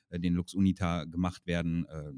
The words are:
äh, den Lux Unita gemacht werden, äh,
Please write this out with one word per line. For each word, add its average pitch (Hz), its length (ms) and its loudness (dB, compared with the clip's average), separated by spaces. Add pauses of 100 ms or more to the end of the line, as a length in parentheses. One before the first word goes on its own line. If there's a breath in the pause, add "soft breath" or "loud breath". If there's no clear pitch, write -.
äh, 87 100 -6
den 87 140 2
Lux 87 200 -2
Unita 87 520 2
gemacht 87 420 -2
werden, 85 380 0
äh, 76 320 -10